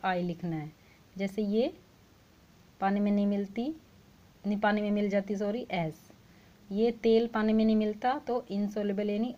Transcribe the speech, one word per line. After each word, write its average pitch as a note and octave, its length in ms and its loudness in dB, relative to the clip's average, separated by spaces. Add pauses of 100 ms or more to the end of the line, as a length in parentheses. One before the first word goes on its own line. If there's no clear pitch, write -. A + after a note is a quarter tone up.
आई F3+ 180 0
लिखना F3 340 -4
है। D3+ 160 -8 (460)
जैसे G3 240 -4
ये A3 320 0 (1040)
पानी G3 200 2
में G#3 120 2
नहीं G3+ 140 2
मिलती, G3+ 480 -2 (720)
नहीं, G#3 120 0
पानी G#3 220 2
में G#3 100 -2
मिल G#3 180 2
जाती, G3 280 0
सॉरी, G#3 340 -4
एस। E3 400 -4 (600)
ये A3 180 2
तेल A#3 360 4
पानी A3 260 0
में A3 120 4
नहीं A3 120 4
मिलता G#3+ 420 0
तो A#3+ 340 -4
insoluble G#3 580 -2
यानी A3+ 280 -2